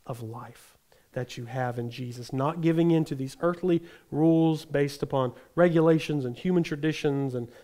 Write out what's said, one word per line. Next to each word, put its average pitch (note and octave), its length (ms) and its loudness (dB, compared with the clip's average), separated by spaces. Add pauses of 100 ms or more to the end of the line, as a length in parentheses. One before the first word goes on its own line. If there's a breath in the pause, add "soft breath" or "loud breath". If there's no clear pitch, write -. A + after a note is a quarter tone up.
of A#2 180 -10
life A#2 540 -16 (340 soft breath)
that B2 260 -8
you B2 80 -10
have B2 320 -4
in A#2+ 140 -6
Jesus, A#2+ 420 -12
not D3+ 280 -2
giving E3 300 4
in D#3+ 140 4
to - 80 -8
these C3+ 280 -8
earthly E3+ 420 0 (260 loud breath)
rules D#3+ 560 4
based C#3+ 380 -2
upon C3 300 -2 (200 loud breath)
regulations D#3+ 720 4
and B2 100 -6
human F3 280 2
traditions C#3+ 720 -2
and A#2+ 160 -6 (120 loud breath)